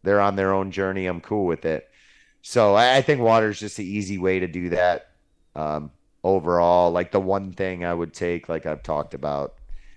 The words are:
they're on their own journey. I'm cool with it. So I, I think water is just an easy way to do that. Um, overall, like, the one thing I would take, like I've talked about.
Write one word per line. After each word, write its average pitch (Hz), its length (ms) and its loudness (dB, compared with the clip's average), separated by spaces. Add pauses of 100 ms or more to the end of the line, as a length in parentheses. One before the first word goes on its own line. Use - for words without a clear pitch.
they're 101 160 4
on 101 160 2
their 98 180 0
own 98 160 -2
journey. 95 360 -4
I'm 90 160 -6
cool 104 240 -4
with 85 180 -2
it. 80 260 -4 (520)
So 104 340 4
I, 123 220 6
I 135 40 4
think 139 200 0
water 113 280 4
is 101 100 -8
just 104 200 -12
an 104 60 -6
easy 98 320 -4
way 92 220 0
to 90 80 -4
do 87 220 -6
that. 90 420 0 (440)
Um, 76 360 -6 (320)
overall, 87 680 4
like, 87 200 -2
the 101 80 2
one 95 340 -2
thing 92 320 -6
I 87 80 -2
would 85 200 -6
take, 87 360 -6
like 82 160 -6
I've 76 180 -8
talked 73 300 -6
about. 71 420 -6 (420)